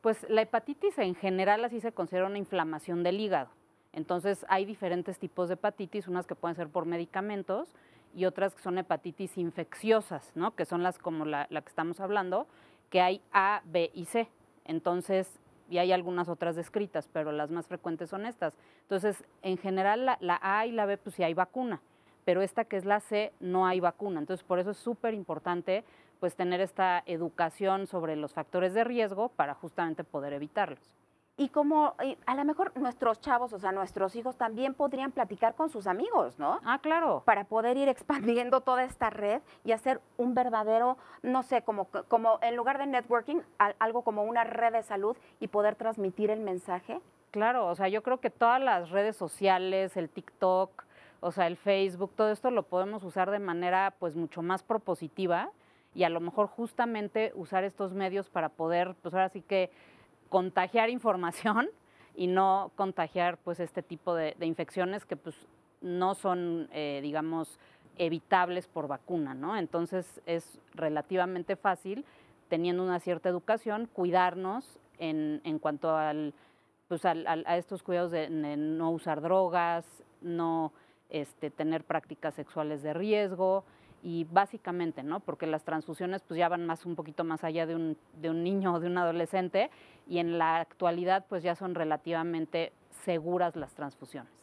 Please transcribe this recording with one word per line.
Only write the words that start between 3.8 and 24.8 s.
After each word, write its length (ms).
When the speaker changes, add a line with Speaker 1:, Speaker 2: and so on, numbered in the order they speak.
Speaker 1:
Entonces 560
hay 160
diferentes 540
tipos 280
de 60
hepatitis, 540
unas 200
que 80
pueden 200
ser 120
por 180
medicamentos 840
y 120
otras 300
que 60
son 180
hepatitis 580
infecciosas, 960
¿no? 200
Que 100
son 180
las 140
como 280
la, 260
la 100
que 80
estamos 320
hablando, 460
que 120
hay 200
A, 340
B 280
y 120
C. 240
Entonces, 760
y 80
hay 140
algunas 360
otras 280
descritas, 580
pero 180
las 200
más 160
frecuentes 420
son 160
estas. 320
Entonces, 420
en 160
general, 480
la, 120
la 220
A 240
y 60
la 160
B, 100
pues 160
sí 80
hay 140
vacuna, 440
pero 160
esta 240
que 120
es 80
la 160
C, 380
no 280
hay 120
vacuna. 400
Entonces, 240
por 140
eso 140
es 60
súper 360